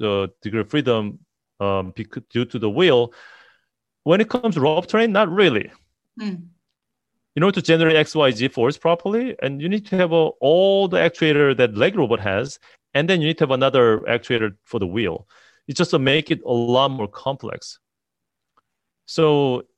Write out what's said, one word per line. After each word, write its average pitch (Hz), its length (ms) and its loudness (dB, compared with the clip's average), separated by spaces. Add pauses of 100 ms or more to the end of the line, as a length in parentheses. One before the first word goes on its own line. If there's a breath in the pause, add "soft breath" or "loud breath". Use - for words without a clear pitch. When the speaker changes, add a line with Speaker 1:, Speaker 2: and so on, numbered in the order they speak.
Speaker 1:
uh, 101 260 0 (140)
degree 110 200 -4
of 101 80 -10
freedom, 117 500 -2 (400)
um, 98 360 -4
bec-, - 340 -12
due 120 160 -2
to 120 140 -8
the 107 100 -2
wheel? 123 420 2 (920 loud breath)
When 180 180 2
it 226 80 -2
comes 240 260 -2
to 151 60 -2
rope 156 260 0
train, 226 240 0
not 196 180 0
really. 165 420 0 (500)
Speaker 2:
Mm. 180 240 -8 (880)
Speaker 1:
In 147 80 0
order 190 160 0
to 156 60 -6
generate 165 300 4
X 156 200 2
Y 143 160 4
Z 120 180 -2
force 123 280 -2
properly, 202 640 -2
and 139 200 -6
you 160 60 -4
need 208 200 -4
to 190 100 -2
have 180 160 0
a, 160 160 2 (100)
all 190 480 2
the 180 100 -2
actuator 151 600 2
that 120 180 2
leg 175 220 0
robot 117 220 0
has, 101 400 -4 (340 soft breath)
and 151 160 0
then 190 100 0
you 151 80 0
need 160 120 -2
to - 40 2
have 135 80 2
another 127 500 4
actuator 113 640 -2
for - 160 -8
the 95 80 -2
wheel. 90 400 -6 (400 soft breath)
It's 143 100 -8
just 180 140 -2
to 170 80 2
make 139 320 0
it 156 140 -2
a 123 80 -2
lot 123 360 2
more 123 180 -6
complex. - 720 -10 (1300)
So 143 580 0 (140)